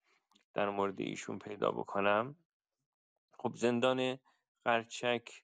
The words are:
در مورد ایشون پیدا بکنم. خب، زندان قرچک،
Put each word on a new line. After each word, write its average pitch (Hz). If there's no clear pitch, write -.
در 101
مورد 98
ایشون -
پیدا 104
بکنم. 110
خب، 120
زندان 127
قرچک، 117